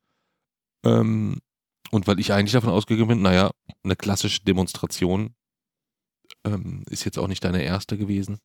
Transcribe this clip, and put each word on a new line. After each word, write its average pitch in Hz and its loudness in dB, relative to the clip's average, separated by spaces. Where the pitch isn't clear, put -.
Ähm, 110 2
und 104 0
weil 98 2
ich 104 0
eigentlich 104 2
davon 117 2
ausgegangen 110 2
bin, 113 2
naja, 92 4
eine 92 0
klassische - -2
Demonstration, 95 -2
ähm, 98 -6
ist - -8
jetzt - -8
auch 92 -2
nicht 92 -6
deine 90 0
erste 95 -4
gewesen 101 -4